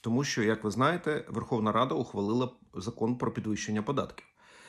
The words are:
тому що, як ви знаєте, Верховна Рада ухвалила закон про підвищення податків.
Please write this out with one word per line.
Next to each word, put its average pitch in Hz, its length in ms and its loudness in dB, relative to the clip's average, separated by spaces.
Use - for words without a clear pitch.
тому 120 220 2
що, 127 180 0
як 107 220 2
ви 107 60 0
знаєте, 151 580 0
Верховна 113 440 0
Рада 127 220 4
ухвалила 117 560 0
закон 113 440 -2
про 120 140 -2
підвищення 107 500 -2
податків. - 440 -4